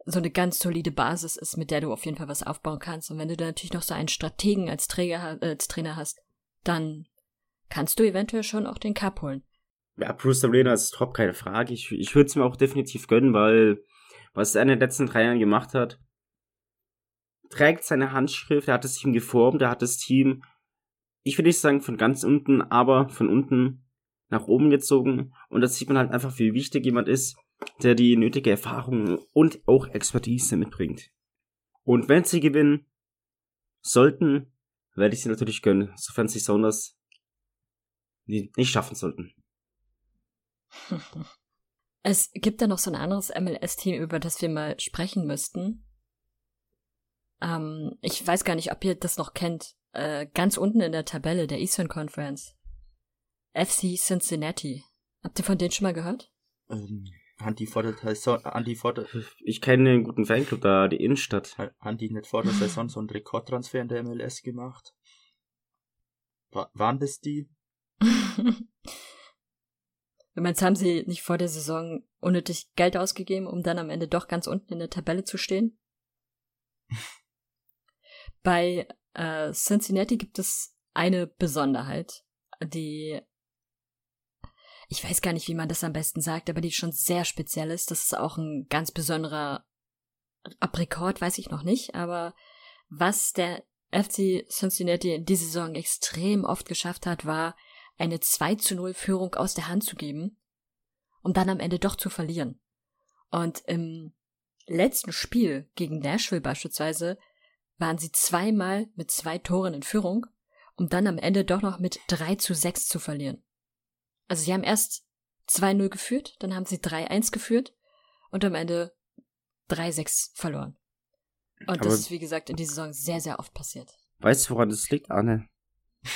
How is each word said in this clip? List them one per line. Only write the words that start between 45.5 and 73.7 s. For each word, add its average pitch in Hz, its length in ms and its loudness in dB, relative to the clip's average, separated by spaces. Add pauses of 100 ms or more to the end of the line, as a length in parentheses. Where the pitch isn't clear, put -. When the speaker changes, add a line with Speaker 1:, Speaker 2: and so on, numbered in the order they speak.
Speaker 1:
Ähm, 156 580 -6
ich - 240 -4
weiß 180 200 2
gar 180 100 0
nicht, 160 180 -4
ob - 120 -10
ihr 185 100 2
das 180 240 -4
noch - 160 -6
kennt. 170 400 -6 (180)
Äh, 147 340 -4
ganz 180 300 2
unten 214 240 2
in 160 120 0
der 160 120 -4
Tabelle 160 440 -2
der 143 100 -6
Eastern 180 300 -2
Conference. 147 680 -10 (960)
F - 200 0
C 180 240 0
Cincinnati. 156 880 -4 (380)
Habt - 180 -10
ihr - 40 -4
von 196 140 0
denen 180 140 0
schon - 120 -2
mal 185 80 0
gehört? 175 400 -8 (380)
Speaker 3:
Ähm, 101 340 -10 (360)
haben 107 160 -6
die 110 100 -6
vor 113 160 -4
der 110 140 -2
Saison, 113 480 -2
haben 113 200 -6
die 117 120 -6
vor 120 180 -2
der 113 120 -8 (340)
Speaker 2:
Ich - 200 -4
kenne 131 300 6
einen 120 140 6
guten 110 200 2
Fanclub 117 360 0
da, 98 280 6
die - 140 0
Innenstadt. 110 560 -2
Speaker 3:
Ha-, 104 220 -8
haben 107 180 -8
die 110 120 -6
nicht 107 180 -8
vor 113 160 0
der - 80 2
Saison 101 360 -2
so 113 120 -10
einen 107 100 -8
Rekordtransfer 123 720 -6
in 120 80 -6
der 120 100 -4
M 120 140 -6
L 120 80 -8
S 120 220 -10
gemacht? 123 520 -12 (1600)
Wa-, - 220 -8
waren 117 260 0
das 139 180 -4
die? 147 320 -8 (500)
Speaker 1:
<laughs> 226 680 2 (1700)
Du 165 100 -4
meinst, 175 180 2
haben 190 140 4
sie 175 320 2
nicht 175 140 -6
vor 175 140 -2
der 170 120 -2
Saison 156 580 -6 (140)
unnötig 175 560 -2
Geld 180 200 4
ausgegeben, 190 520 -4
um 175 160 -6
dann 170 120 0